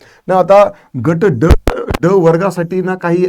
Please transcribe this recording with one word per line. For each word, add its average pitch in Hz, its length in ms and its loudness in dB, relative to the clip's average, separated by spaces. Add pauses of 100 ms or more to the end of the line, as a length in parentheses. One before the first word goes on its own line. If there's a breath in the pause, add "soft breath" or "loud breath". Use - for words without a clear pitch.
(280 soft breath)
ना 185 60 0
आता 196 360 4 (360 loud breath)
गट 170 180 -2
ड, 135 200 0 (580)
ड 165 40 2
वर्गासाठी 175 760 0
ना 185 120 -4
काही 180 340 -2